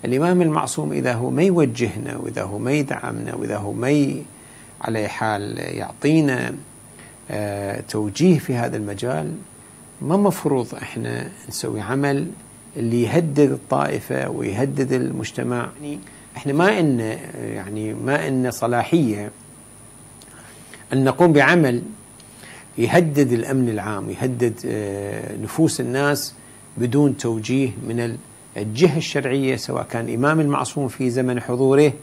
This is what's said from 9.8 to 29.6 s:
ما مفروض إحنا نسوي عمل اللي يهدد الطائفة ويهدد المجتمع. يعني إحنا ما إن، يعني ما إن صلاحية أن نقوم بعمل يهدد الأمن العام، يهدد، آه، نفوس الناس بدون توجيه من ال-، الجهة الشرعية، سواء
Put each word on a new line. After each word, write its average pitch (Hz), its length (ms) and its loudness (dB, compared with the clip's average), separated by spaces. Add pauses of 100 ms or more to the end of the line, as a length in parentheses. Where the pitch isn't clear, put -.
ما 147 160 0
مفروض 143 580 2
إحنا 117 540 -8 (200)
نسوي 110 320 -6
عمل 139 460 0 (500)
اللي 120 260 0
يهدد 143 480 4
الطائفة 135 760 -2
ويهدد 135 640 -2
المجتمع. 123 760 -2 (120)
يعني 147 180 -10 (380)
إحنا 139 160 -4
ما 190 260 4
إن، 139 200 4 (440)
يعني 107 500 -6
ما 143 340 0
إن 127 240 0
صلاحية 117 800 0 (1600)
أن 131 100 2
نقوم 151 300 6
بعمل 143 500 6 (960)
يهدد 147 540 4
الأمن 123 380 0
العام، 104 400 -4
يهدد، 120 440 -2 (120)
آه، 104 720 -6
نفوس 135 440 0
الناس 135 520 -2 (440)
بدون 135 400 2
توجيه 123 520 -2 (180)
من 117 120 -4
ال-، 117 180 -4 (400)
الجهة 120 400 2
الشرعية، 131 580 0
سواء 123 280 -4